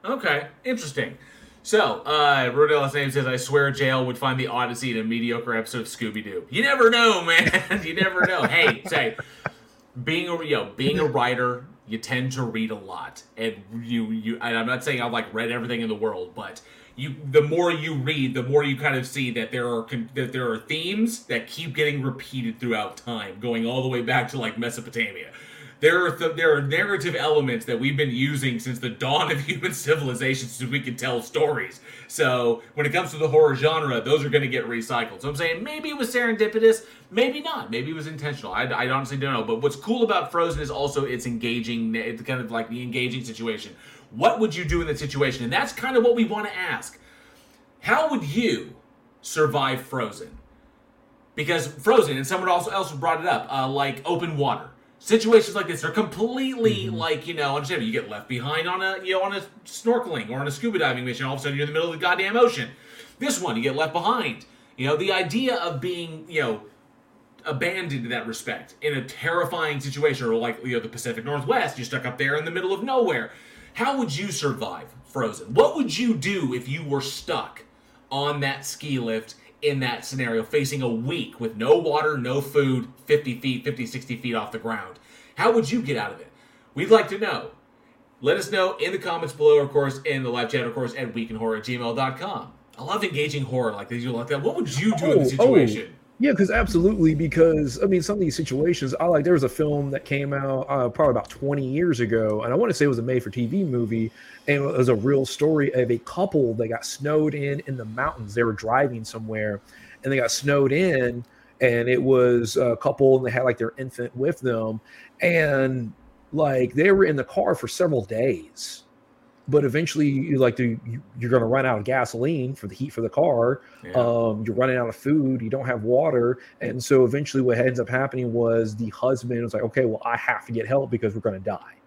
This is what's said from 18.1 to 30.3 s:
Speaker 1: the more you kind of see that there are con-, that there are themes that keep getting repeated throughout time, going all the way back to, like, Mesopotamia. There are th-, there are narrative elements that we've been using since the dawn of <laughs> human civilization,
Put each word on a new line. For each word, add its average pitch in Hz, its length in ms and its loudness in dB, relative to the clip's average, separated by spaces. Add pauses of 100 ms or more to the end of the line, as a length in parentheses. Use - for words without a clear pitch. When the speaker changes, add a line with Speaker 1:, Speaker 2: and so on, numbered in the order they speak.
Speaker 1:
the 127 100 -4
more 143 220 4
you 139 100 0
kind 135 220 -2
of 127 100 -4
see 131 240 -4
that 113 220 -4
there 120 200 -2
are 113 100 -2
con-, 117 320 -8
that 127 180 -4
there 127 180 -2
are 110 60 -4
themes 196 680 -2
that 117 200 -4
keep 156 280 -10
getting 147 260 0
repeated 127 580 -6
throughout 110 380 -4
time, 104 420 -10
going 113 260 -2
all 127 160 -2
the 131 60 -2
way 123 140 -2
back 127 300 0
to, 135 60 -6
like, 110 200 -4
Mesopotamia. 110 720 -6 (480)
There 175 260 4
are 160 100 -2
th-, 160 220 -2
there 160 180 4
are 143 60 0
narrative 170 520 -2
elements 135 520 2
that 120 120 -2
we've 135 200 0
been 139 140 0
using 131 460 0
since 123 220 -6
the 127 100 -4
dawn 147 440 0
of 139 80 -2
<laughs> - 80 -8
human 175 240 -4
civilization, 131 720 -2